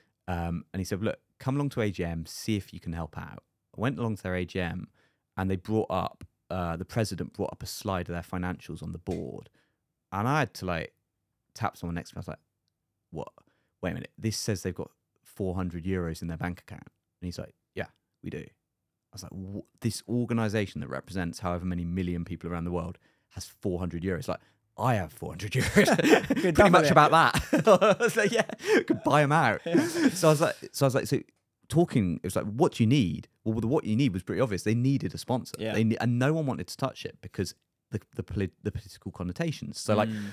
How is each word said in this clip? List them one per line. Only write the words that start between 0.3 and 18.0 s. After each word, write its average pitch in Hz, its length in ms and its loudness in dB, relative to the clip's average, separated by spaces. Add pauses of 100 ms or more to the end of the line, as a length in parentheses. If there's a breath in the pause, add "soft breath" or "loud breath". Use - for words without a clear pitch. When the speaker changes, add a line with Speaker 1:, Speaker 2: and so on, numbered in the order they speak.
Speaker 1:
and 95 80 -4
he 92 40 -4
said, 95 180 -6
"Look, 107 160 -4 (200)
come 131 180 -2
along 143 140 -2
to 127 120 -4
A 104 80 0
G 90 140 -4
M, 82 220 -4
see - 300 -4
if - 160 -8
you 85 80 -14
can 85 120 -8
help 82 260 -8
out." - 240 -12 (340)
I - 40 -10
went 127 180 -2
along 110 180 -4
to - 60 -14
their 92 140 -4
A 90 80 -2
G 92 160 -4
M, 87 280 -6 (480)
and 95 140 -2
they 95 60 0
brought 107 340 -2
up, - 340 -4 (260)
uh, 85 260 -4
the 87 80 -8
president 104 500 -4
brought - 180 -4
up - 100 -16
a - 40 -10
slide 92 420 -4
of 85 60 -8
their 85 80 -6
financials 90 600 -8
on 87 100 -8
the 87 60 -10
board. 85 520 -8 (640)
And 104 160 0
I 151 120 2
had 123 140 -2
to, 95 120 -10
like, 85 280 -4 (600)
tap - 220 -4
someone 85 200 -6
next - 140 -8
to - 60 -20
me. - 20 -8
I - 20 -8
was 90 80 -12
like, - 100 -12 (720)
"What? 78 180 -10 (540)
Wait 87 80 -2
a 85 40 -4
minute. - 220 -12
This 110 220 -2
says 104 240 -2
they've 90 120 -4
got - 160 -10 (320)
four 92 320 -4
hundred 87 300 -4
euros 90 380 -2
in 87 60 -6
their 82 100 -6
bank 90 220 -6
account." - 280 -18 (320)
And 90 60 -10
he's 87 120 -8
like, - 160 -12 (200)
"Yeah, - 120 -8 (360)